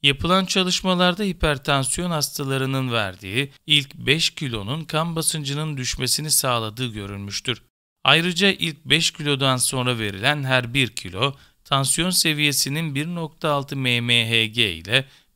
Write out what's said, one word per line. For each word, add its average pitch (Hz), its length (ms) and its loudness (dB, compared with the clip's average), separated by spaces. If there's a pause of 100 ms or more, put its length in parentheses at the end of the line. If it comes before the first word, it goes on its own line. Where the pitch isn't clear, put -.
Yapılan 170 420 4
çalışmalarda 180 760 2
hipertansiyon 156 880 0
hastalarının 135 840 -2
verdiği 101 600 -2 (140)
ilk 143 280 2
beş 135 360 0
kilonun 123 540 -4
kan 160 320 -2
basıncının 151 600 -4
düşmesini 131 540 -2
sağladığı 120 640 0
görülmüştür. 101 720 -6 (420)
Ayrıca 170 480 4
ilk 165 320 -6
beş 156 260 2
kilodan 139 460 0
sonra 123 420 0
verilen 113 460 0
her 127 300 0
bir 135 140 2
kilo, 104 460 -4 (340)
tansiyon 139 420 0
seviyesinin 151 840 0
bir 143 120 -4
nokta 170 440 -6
altı 143 260 -2
mmHg 120 840 2
ile 101 460 0 (320)